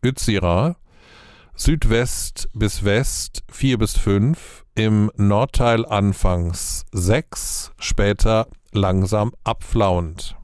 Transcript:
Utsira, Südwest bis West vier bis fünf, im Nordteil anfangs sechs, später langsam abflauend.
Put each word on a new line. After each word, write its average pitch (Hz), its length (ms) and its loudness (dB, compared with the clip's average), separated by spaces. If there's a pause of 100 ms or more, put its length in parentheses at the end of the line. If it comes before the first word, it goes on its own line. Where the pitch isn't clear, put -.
Utsira, 104 680 0 (800)
Südwest - 960 0
bis 104 320 -2
West - 680 -2
vier 131 280 0
bis 107 180 0
fünf, 107 680 0 (100)
im 107 400 2
Nordteil 113 680 2
anfangs 92 1080 -2
sechs, - 880 -4
später 110 680 2 (240)
langsam 98 600 0 (100)
abflauend. 90 1000 -2